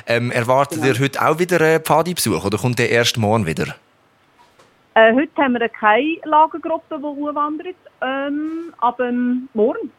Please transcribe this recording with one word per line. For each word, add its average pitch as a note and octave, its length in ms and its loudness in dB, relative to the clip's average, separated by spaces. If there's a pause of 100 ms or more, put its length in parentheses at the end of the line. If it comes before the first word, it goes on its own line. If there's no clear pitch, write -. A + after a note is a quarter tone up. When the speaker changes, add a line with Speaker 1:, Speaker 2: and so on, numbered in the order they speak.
Speaker 1:
Ähm, A#2+ 240 0
erwartet C3 500 0
Speaker 2:
Genau. C3+ 140 2
Speaker 1:
ihr A#2+ 60 -4
heute C#3 240 -2
auch C#3+ 140 2
wieder F3 220 0
einen D#3+ 220 2
Pfadi-Besuch D#3 600 0
oder G2 120 -2
kommt A#2+ 220 -2
der A#2+ 100 2
erst A#2 280 2
morgen G#2+ 280 0
wieder? - 300 -4 (1200)
Speaker 2:
Äh, A3 180 8
heute D4 180 0 (100)
haben C4 180 2
wir A#3 100 -2
keine B3 540 2
Lagergruppe, D#4 760 0
die C4+ 60 -10
umwandert. D4 720 -6 (260)
Ähm, D4 800 -6
aber, B3 300 -2
ähm, B3 440 -2
morgen, C#4 460 -2